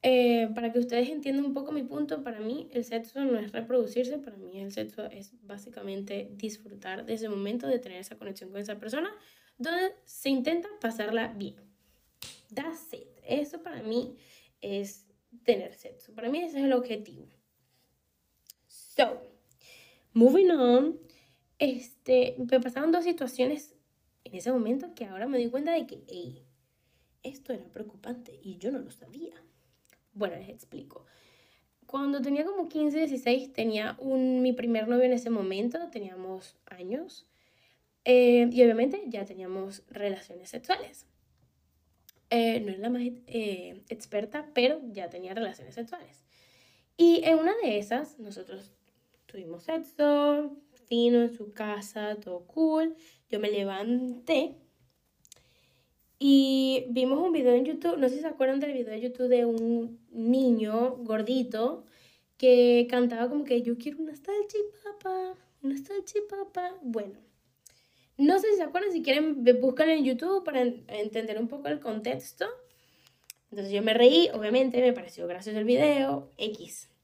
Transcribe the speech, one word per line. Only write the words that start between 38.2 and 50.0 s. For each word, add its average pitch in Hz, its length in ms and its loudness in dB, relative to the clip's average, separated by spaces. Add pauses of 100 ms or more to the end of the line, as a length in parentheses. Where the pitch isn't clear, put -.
y 247 100 8
obviamente 247 460 4
ya 214 160 -8
teníamos 190 640 -12
relaciones 196 600 -8
sexuales. - 560 -8 (1200)
Eh, 233 300 2
no 202 100 -6
era 190 80 -8
la 220 120 -6
más, 247 120 -2
eh, 202 840 -8
experta, 226 640 -8
pero 269 260 2 (120)
ya 185 180 -10
tenía 185 240 -12
relaciones 208 400 -10
sexuales. 247 500 -14 (720)
Y 339 280 8
en 320 140 6
una 330 140 2 (100)
de 226 160 0
esas, 240 420 -6
nosotros 196 520 -16 (540)
tuvimos 170 380 -14
sexo, 294 920 2 (300)